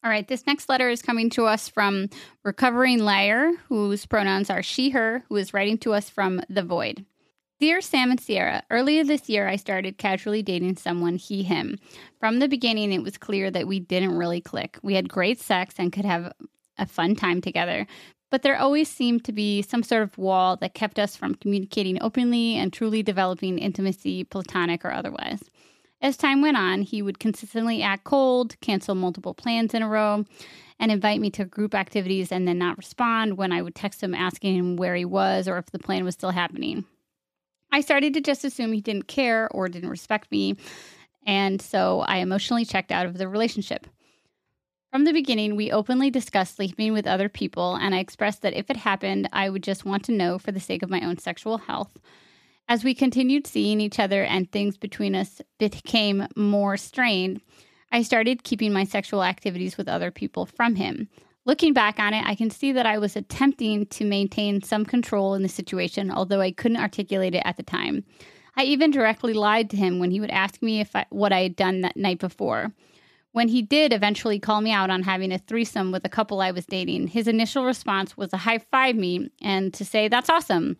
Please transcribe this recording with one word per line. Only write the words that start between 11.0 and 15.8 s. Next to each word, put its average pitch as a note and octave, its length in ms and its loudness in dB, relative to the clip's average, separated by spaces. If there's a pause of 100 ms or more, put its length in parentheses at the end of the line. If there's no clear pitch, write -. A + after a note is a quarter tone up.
he, G3 300 -6
him. F#3 340 -2 (400)
From A3+ 220 0
the C#4+ 80 4
beginning, A3+ 440 0
it F#3 120 0
was G3 120 -8
clear G3 360 -4
that F3+ 160 -2
we F#3+ 100 -2
didn't F3+ 380 0
really E3+ 240 -2
click. - 420 -8
We G3+ 120 -2
had F#3 140 0
great G3 300 0
sex F#3 400 -2
and F3 140 0